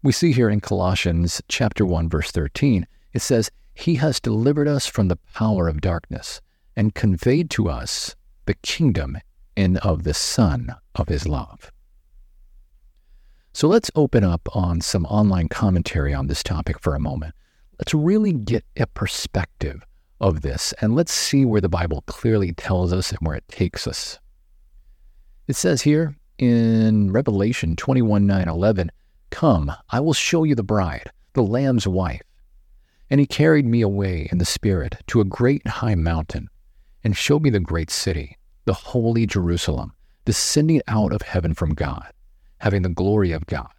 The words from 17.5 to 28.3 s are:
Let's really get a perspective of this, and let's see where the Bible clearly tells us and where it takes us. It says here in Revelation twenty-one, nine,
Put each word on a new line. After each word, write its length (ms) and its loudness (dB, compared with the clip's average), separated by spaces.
Let's 160 -6
really 400 2
get 320 -2
a 100 -2
perspective 1000 -6
of 200 0
this, 380 -6
and 160 0
let's 160 0
see 340 0
where 160 2
the 60 -2
Bible 380 -2
clearly 480 0
tells 400 0
us 160 -2
and 120 -6
where 140 -2
it 120 -12
takes 400 -4
us. 320 -10
It 80 -2
says 260 0
here 340 2
in 720 4
Revelation 640 0
twenty-one, 520 2
nine, 200 2